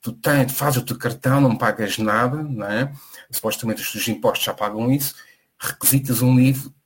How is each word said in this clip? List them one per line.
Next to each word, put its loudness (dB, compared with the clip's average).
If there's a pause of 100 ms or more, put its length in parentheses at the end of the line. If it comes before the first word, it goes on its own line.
tu -8
tens, 2
fazes 0
o -6
teu -6
cartão, 0
não 6
pagas -2
nada, 0
não -6
é? -2 (380)
Supostamente -4
os -8
teus -6
impostos 0
já -4
pagam -2
isso, 0 (420)
requisitas 0
um 4
livro 2 (120)